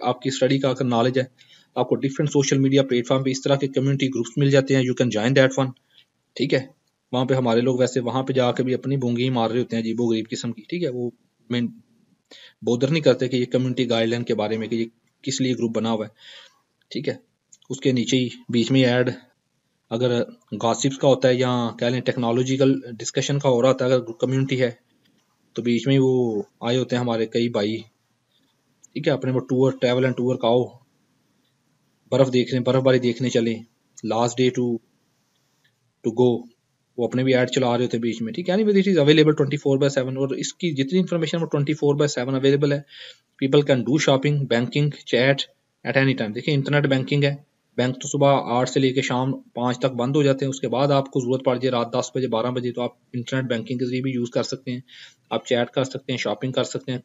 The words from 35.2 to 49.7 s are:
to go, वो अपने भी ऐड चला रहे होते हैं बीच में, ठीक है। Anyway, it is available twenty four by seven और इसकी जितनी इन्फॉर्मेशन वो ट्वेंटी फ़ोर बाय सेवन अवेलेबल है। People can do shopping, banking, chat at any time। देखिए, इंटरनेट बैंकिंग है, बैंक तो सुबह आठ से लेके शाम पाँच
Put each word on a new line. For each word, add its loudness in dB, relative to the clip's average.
to -2
go, 4
वो 0
अपने -2
भी 2
ऐड 2
चला 2
रहे 0
होते -2
हैं -4
बीच -4
में, -8
ठीक -6
है। 0
Anyway, 4
it -2
is 2
available 6
twenty -2
four 4
by 2
seven -2
और -2
इसकी -6
जितनी -2
इन्फॉर्मेशन -2
वो -2
ट्वेंटी 0
फ़ोर 2
बाय 2
सेवन -4
अवेलेबल 2
है। -4
People 4
can 2
do 2
shopping, 2
banking, 0
chat 0
at 2
any 0
time। -4
देखिए, -2
इंटरनेट 0
बैंकिंग 0
है, -4
बैंक 0
तो -10
सुबह 2
आठ 2
से 0
लेके 2
शाम -2
पाँच -6